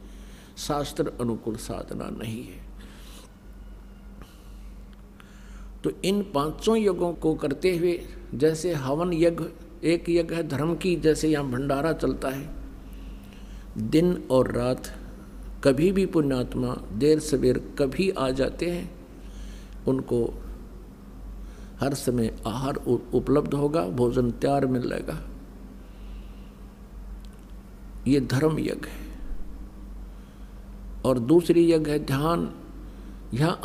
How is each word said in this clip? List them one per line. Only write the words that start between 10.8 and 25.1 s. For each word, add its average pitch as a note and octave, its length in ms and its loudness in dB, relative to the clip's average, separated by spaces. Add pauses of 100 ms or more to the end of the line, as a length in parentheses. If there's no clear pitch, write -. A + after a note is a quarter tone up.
जैसे D3+ 320 4
यहाँ C#3+ 240 2
भंडारा C#3 420 2
चलता C3+ 360 0
है C#3 280 -8 (1200)
दिन D#3 340 4 (180)
और B2 200 6
रात, B2 400 0 (720)
कभी C#3+ 280 6
भी F#3+ 140 4
पुण्यात्मा B2+ 720 2 (180)
देर D3 260 6
सवेर B2+ 380 4 (220)
कभी C#3+ 300 2
आ C3 220 0
जाते C3+ 380 0
हैं, F3 200 -4 (1000)
उनको B2+ 380 2 (1500)
हर C#3 140 2
समय B2 380 2 (160)
आहार C3+ 300 -2
उ-, B2 200 2 (160)
उपलब्ध C#3 400 4
होगा, D3 360 2
भोजन B2 420 2
तैयार C#3 340 2
मिलेगा। B2+ 520 -2 (3000)